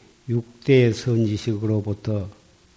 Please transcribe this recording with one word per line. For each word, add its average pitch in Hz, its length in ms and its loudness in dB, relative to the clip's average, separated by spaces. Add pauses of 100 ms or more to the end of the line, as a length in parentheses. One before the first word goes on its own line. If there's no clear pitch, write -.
(280)
육 117 280 -4 (100)
대 127 260 6
선지식으로부터 107 1400 -2 (480)